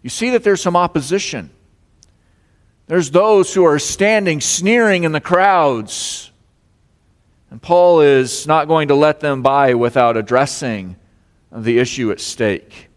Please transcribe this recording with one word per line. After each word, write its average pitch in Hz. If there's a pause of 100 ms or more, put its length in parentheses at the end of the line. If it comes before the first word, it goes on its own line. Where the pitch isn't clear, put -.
you 123
see 240
that 240
there's 196
some 175
opposition. 160 (1400)
There's 160
those 190
who 185
are 147
standing, 196
sneering 202
in 156
the 151
crowds. 175 (1200)
And 113
Paul 175
is 139
not 156
going 156
to 143
let 151
them 139
by 135
without 117
addressing 110 (560)
the 117
issue 123
at -
stake. -